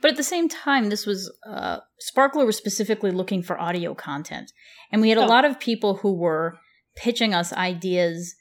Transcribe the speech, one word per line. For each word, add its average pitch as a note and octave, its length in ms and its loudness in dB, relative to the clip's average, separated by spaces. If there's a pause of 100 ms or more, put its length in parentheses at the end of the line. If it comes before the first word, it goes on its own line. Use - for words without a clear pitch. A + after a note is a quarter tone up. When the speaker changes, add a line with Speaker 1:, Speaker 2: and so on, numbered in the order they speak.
Speaker 1:
But D#4+ 100 6
at - 60 -2
the D4 60 0
same E4+ 260 0
time, C4 400 0
this G#3 160 -4
was, F#3+ 280 -4 (160)
uh, - 280 -6 (220)
Sparkler C#4 460 2
was G#3+ 120 0
specifically G#3 540 -2
looking F#3 300 -2
for F3 180 -6
audio E3+ 360 -4
content. - 560 -12 (400)
And G#3+ 100 2
we A3 60 6
had A3 100 6
a A3+ 60 4
Speaker 2:
Oh. - 40 4
Speaker 1:
lot A#3+ 180 6
of C#4 120 0
people G#3+ 380 0
who G3 180 0
were E3+ 440 0 (400)
pitching A#3 360 0
us F3 200 0
ideas F3 880 -2